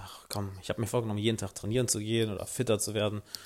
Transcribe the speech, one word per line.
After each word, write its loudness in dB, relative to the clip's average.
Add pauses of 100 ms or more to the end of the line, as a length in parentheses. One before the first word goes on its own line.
ach -14
komm, -4 (100)
ich -14
hab 0
mir 0
vorgenommen, 0
jeden 4
Tag -4
trainieren 2
zu 2
gehen 2
oder -4
fitter 2
zu -2
werden. 2 (240)